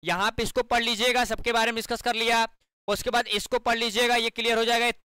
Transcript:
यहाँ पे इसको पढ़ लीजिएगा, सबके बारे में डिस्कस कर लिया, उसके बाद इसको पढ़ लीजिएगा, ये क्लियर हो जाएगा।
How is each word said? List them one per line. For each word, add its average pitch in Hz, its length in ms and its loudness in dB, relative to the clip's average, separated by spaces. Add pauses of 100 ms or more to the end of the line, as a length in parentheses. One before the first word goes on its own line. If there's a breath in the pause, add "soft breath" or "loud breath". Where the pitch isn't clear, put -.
यहाँ 180 280 0
पे 233 120 -4
इसको 233 220 0
पढ़ 240 180 0
लीजिएगा, 240 440 2
सबके 226 260 0
बारे 226 180 2
में 226 60 -4
डिस्कस 226 240 -6
कर 240 140 -2
लिया, 226 320 2 (400)
उसके 202 240 -2
बाद 240 240 0
इसको 240 260 -2
पढ़ 226 160 0
लीजिएगा, 233 400 0
ये 226 140 0
क्लियर 226 260 0
हो 226 80 2
जाएगा। 233 260 2 (160)